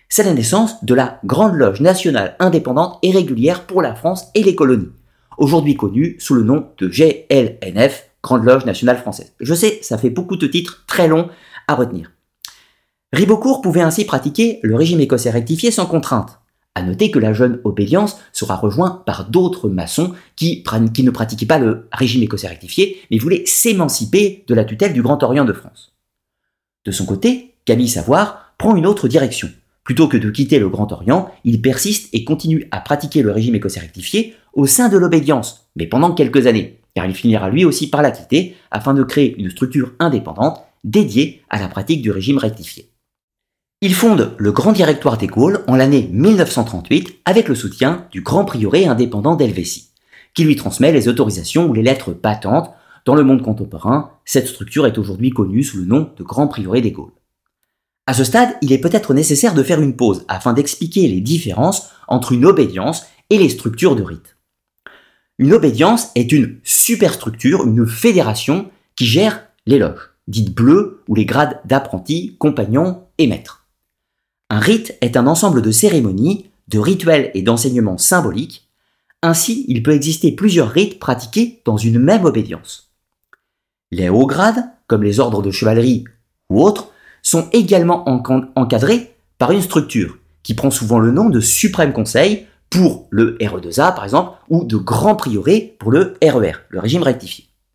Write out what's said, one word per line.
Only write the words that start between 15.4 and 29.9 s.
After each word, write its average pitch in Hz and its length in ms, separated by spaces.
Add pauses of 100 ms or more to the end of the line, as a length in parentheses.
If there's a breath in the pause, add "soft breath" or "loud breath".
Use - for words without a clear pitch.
sans 190 160
contrainte. 151 540 (340)
À 92 80
noter 180 300
que 135 80
la 110 120
jeune 120 300
obédience 110 560 (140 loud breath)
sera - 240
rejointe 143 480
par 95 260
d'autres 180 380
maçons 95 440 (220 loud breath)
qui - 300
pra-, 113 260
qui 131 140
ne 127 80
pratiquaient 113 340
pas 156 140
le 110 320
régime 123 320
écossais 101 240
rectifié, 190 500 (120)
mais 110 80
voulaient 170 280
s'émanciper 190 1000
de 123 60
la 110 100
tutelle 139 280
du 127 80
Grand 135 220
Orient 135 220
de 110 80
France. - 420 (920)
De - 60
son 180 160
côté, 226 480 (100)
Camille 120 240
Savoir - 720
prend 220 160
une 170 120
autre - 200
direction. 123 440 (340)
Plutôt 143 240